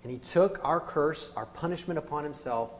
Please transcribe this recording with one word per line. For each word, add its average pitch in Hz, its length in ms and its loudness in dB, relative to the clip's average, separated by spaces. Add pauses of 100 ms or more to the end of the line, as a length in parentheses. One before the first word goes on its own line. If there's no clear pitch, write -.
And 123 80 -8
he 127 80 -6
took 185 440 4
our 160 160 4
curse, 156 560 0
our 110 100 -4
punishment 170 520 -4
upon 147 260 -4
himself, 120 560 -4